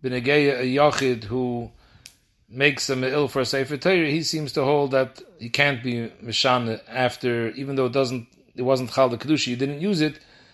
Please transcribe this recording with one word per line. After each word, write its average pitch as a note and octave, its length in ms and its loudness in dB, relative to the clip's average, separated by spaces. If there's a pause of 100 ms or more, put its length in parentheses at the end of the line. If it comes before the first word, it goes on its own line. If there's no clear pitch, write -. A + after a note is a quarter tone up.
B'negeya C3+ 580 2
a B2+ 40 -2
Yachid B2+ 600 0
who A#2+ 460 -4 (760)
makes C3+ 400 0
a C3+ 80 2
me'il C3 320 0
for C3+ 120 -2
a B2 60 0
Sefer C3+ 300 -2
Torah, E3+ 340 2
he D#3+ 120 0
seems D3+ 300 -4
to D3 120 0
hold C#3+ 280 2
that C3 280 0 (180)
he A#2 100 -12
can't C#3 340 0
be A#2+ 300 -4 (100)
Mishana A#2+ 680 0
after, A#2+ 640 0
even C#3 260 -6
though C3 100 2
it A#2+ 60 -2
doesn't, B2+ 360 -2 (260)
it B2+ 80 -6
wasn't B2+ 300 0
Chal C3+ 160 6
the A#2+ 100 -2
Kedusha, C#3+ 300 0
you A#2+ 80 -4
didn't C#3+ 240 -4
use F#3 200 0
it, D3+ 200 0 (340)